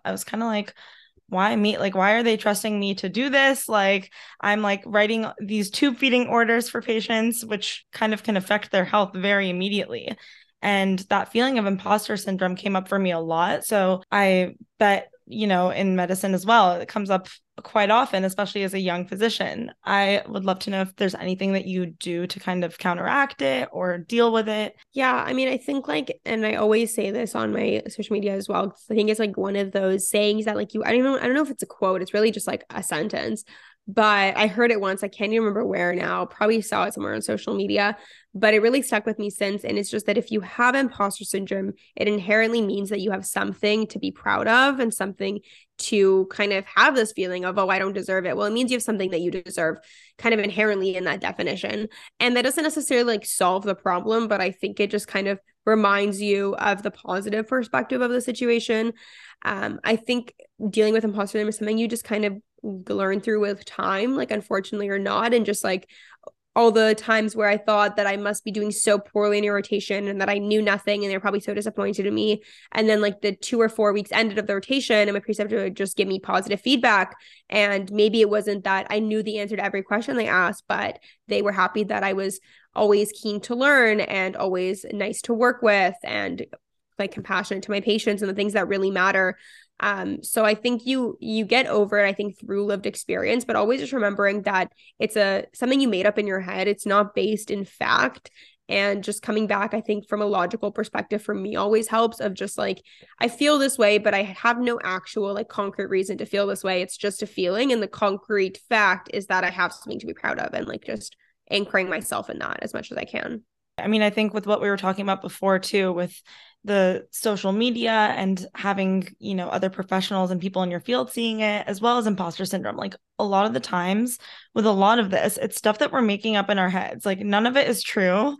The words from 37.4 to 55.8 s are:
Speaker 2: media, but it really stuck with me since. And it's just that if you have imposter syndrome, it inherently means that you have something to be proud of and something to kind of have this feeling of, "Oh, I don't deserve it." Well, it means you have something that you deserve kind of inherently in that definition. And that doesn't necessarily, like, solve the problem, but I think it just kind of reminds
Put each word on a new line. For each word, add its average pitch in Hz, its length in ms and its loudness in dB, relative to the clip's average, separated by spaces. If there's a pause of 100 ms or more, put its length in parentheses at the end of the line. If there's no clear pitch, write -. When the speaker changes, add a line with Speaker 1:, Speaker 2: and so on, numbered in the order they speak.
Speaker 2:
media, 202 440 0 (360)
but 214 200 4
it 214 80 6
really 254 200 4
stuck 214 240 0
with 214 140 -4
me 208 100 -4
since. 202 360 -4
And 202 120 -2
it's 202 140 -4
just 220 140 -4
that 208 120 2
if - 140 -2
you 214 100 0
have 240 320 2
imposter 226 520 -2
syndrome, 196 480 -4 (220)
it 208 120 -2
inherently 214 540 2
means 196 280 -2
that 202 120 -4
you 196 100 -2
have 190 140 -4
something 208 600 -2
to - 120 -10
be 190 120 -4
proud 202 360 0
of 262 320 4
and 233 140 0
something 196 480 -6 (380)
to 190 520 4
kind 208 220 0
of 196 120 -2
have 269 300 4
this 220 160 2
feeling 180 320 -4
of, 185 140 -4
"Oh, 190 100 2
I 190 120 2
don't 196 140 -2
deserve 190 320 -2
it." 165 120 -2
Well, 208 80 0
it 208 80 -2
means 240 180 0
you 254 60 0
have 233 60 -4
something 196 260 -2
that 170 120 -2
you 175 100 -2
deserve 170 460 -4 (400)
kind 226 160 0
of 220 60 2
inherently 202 560 0
in 185 80 -6
that 180 160 -2
definition. 196 720 -6 (300)
And 247 180 2
that 247 60 2
doesn't 262 200 0
necessarily, 254 500 0
like, 208 120 -4
solve 190 380 0
the 196 120 -2
problem, 220 520 -2
but 202 120 0
I 185 120 -2
think 202 280 -6
it 202 120 0
just 208 160 -4
kind 196 200 -2
of 196 120 -2 (260)
reminds 202 560 4